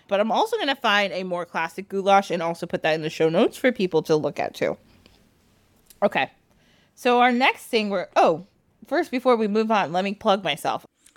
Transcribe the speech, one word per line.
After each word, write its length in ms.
But 120
I'm 120
also 240
gonna 180
find 380
a 120
more 200
classic 460
goulash 400
and 120
also 240
put 160
that 120
in 80
the 80
show 180
notes 300
for 120
people 340
to 120
look 240
at 140
too. 240
Okay. 280
So 260
our 120
next 340
thing 240
we're, 260
oh, 300
first, 240
before 260
we 120
move 220
on, 220
let 120
me 100
plug 300
myself. 420